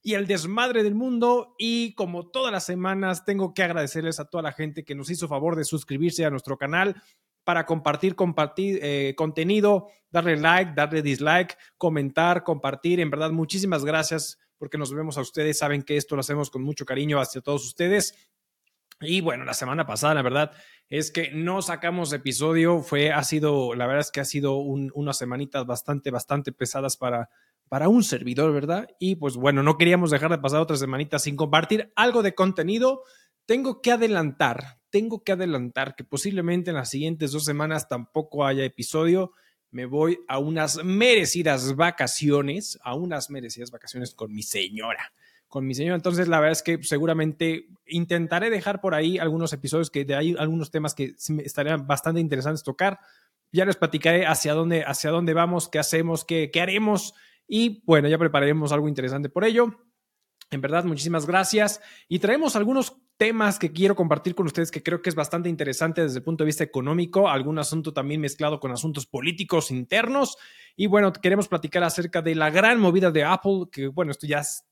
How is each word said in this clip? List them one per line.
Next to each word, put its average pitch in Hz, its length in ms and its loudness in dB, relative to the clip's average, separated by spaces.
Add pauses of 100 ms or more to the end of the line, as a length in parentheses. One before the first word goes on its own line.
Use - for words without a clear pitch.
y 214 100 -2
el 196 140 -2
desmadre 214 560 0
del 208 100 2
mundo. 240 640 0
Y 233 380 -2
como 175 340 -6
todas 262 220 -2
las 190 120 -4
semanas, 185 600 -2
tengo 196 300 -2
que 196 80 2
agradecerles 165 560 -2
a 147 60 -10
toda 165 180 -6
la 147 80 -4
gente 156 340 -8
que 147 80 -10
nos 139 160 -10
hizo 170 180 -6
favor 151 280 -2
de 160 80 -2
suscribirse 160 600 -2
a 151 60 2
nuestro 135 300 -4
canal 180 420 0 (420)
para 170 220 2
compartir, 165 500 0
compartir, 185 680 0
eh, 139 340 -2
contenido, 190 680 2 (240)
darle 165 260 2
like, 170 380 2
darle 151 260 2
dislike, 151 560 2 (200)
comentar, 160 680 2
compartir. 156 560 -2
En 160 100 0
verdad, 156 220 -2
muchísimas 165 520 -2
gracias 156 540 -2 (220)
porque 147 180 -8
nos 139 160 -4
vemos 151 240 -6
a 139 40 -4
ustedes. 151 360 -2
Saben 143 240 0
que 147 160 -2
esto 143 180 -2
lo 139 40 -2
hacemos 143 320 -4
con 127 100 -8
mucho 143 240 -6
cariño 143 340 0
hacia 127 220 -4
todos 139 240 -4
ustedes. 180 500 0 (880)
Y 175 180 0
bueno, 131 240 -2
la 127 100 -4
semana 127 320 -4
pasada, 147 260 0
la 147 80 2
verdad 139 300 0 (360)
es 151 220 -4
que 156 220 -4
no 175 320 -4
sacamos 170 500 -4
episodio. 156 680 2
Fue, 147 280 2
ha 143 120 0
sido, 143 500 0
la 123 140 -2
verdad 143 140 2
es - 100 -4
que 139 80 -4
ha 135 60 -4
sido 139 320 -2
un, 139 360 -4
unas 143 240 -4
semanitas 131 480 -6
bastante, 139 460 -4
bastante 139 400 -4
pesadas 135 460 -4
para, 120 340 -4 (360)
para 147 220 2
un 226 140 6
servidor, 127 500 0
¿verdad? 160 340 -2 (120)
Y 185 160 0
pues 139 220 -4
bueno, 139 260 4
no 151 160 4
queríamos 170 320 6
dejar 147 180 2
de 165 80 2
pasar 143 240 2
otra 160 160 0
semanita 135 400 -4
sin 143 180 -4
compartir 156 600 2
algo 240 260 4
de 202 140 0
contenido. 202 680 0 (460)
Tengo 254 340 0
que 240 100 2
adelantar, 156 840 0 (140)
tengo 214 320 0
que 202 80 -2
adelantar 135 640 -2
que 135 80 -16
posiblemente 175 680 -2
en 165 60 -2
las 127 160 -4
siguientes 156 400 -2
dos 151 120 -4
semanas 151 440 -2
tampoco 143 580 -4
haya 135 180 0
episodio. 165 720 0 (380)
Me 123 160 -10
voy 160 400 0
a 135 100 -2
unas 156 460 -2
merecidas 175 920 2
vacaciones, 143 1080 0
a 123 100 -6
unas 151 380 -6
merecidas 120 400 -12
vacaciones 120 420 -12
con 107 180 -10
mi 104 120 -10
señora. 104 680 -6 (360)
Con 135 200 -6
mi 131 80 -4
señora, 170 220 -2
entonces 175 320 0
la 160 100 4
verdad 156 140 4
es 156 100 -4
que 165 180 -2
seguramente 160 840 0 (180)
intentaré 170 640 0
dejar 196 300 -2
por 180 160 0
ahí 165 220 2
algunos 165 340 0
episodios 151 400 -2
que 139 140 -2
de 139 100 0
ahí 156 240 2
algunos 160 320 -2
temas 156 240 -4
que 135 220 -6
sí - 160 -6
me 151 100 -4
estarían 143 420 -2
bastante 160 360 0
interesantes 147 420 -2
tocar. 185 360 -2 (520)
Ya 185 140 2
les 196 100 2
platicaré 165 500 2
hacia 156 280 0
dónde, 165 320 0
hacia 139 240 -4
dónde 165 240 0
vamos, 170 340 2
qué - 100 -4
hacemos, 160 460 0
qué, 160 300 -2
qué 165 80 4
haremos. 208 540 0 (340)
Y 226 360 0
bueno, 147 220 6
ya 156 100 4
prepararemos 151 540 4
algo 147 160 2
interesante 135 400 -2
por 175 160 -2
ello. 226 460 0 (600)
En 135 100 -6
verdad, 160 240 0
muchísimas 156 400 -2
gracias. 202 560 2 (260)
Y 180 120 0
traemos 269 360 2
algunos 233 400 0 (220)
temas 214 420 2
que 160 140 -2
quiero 196 200 4
compartir 170 420 0
con 185 100 0
ustedes 160 260 -2
que 147 100 -8
creo 170 200 -4
que 185 80 -2
es 160 60 -4
bastante 170 340 -2
interesante 160 520 -2
desde 131 180 0
el 127 40 -12
punto 160 220 0
de - 20 4
vista 151 160 0
económico. 170 640 2
Algún 147 320 0
asunto 156 320 -4
también 147 300 -4
mezclado 147 400 -2
con 131 100 -6
asuntos 143 340 -6
políticos 180 640 -2
internos. 233 680 0 (400)
Y 202 100 0
bueno, 196 240 4
queremos 196 380 0
platicar 175 340 0
acerca 170 380 -2
de 160 140 0
la 156 160 2
gran 220 280 6
movida 185 320 6
de 151 140 4
Apple, 185 440 2
que 139 180 -6
bueno, 147 240 -2
esto 151 160 -8
ya 147 120 0
es - 320 -8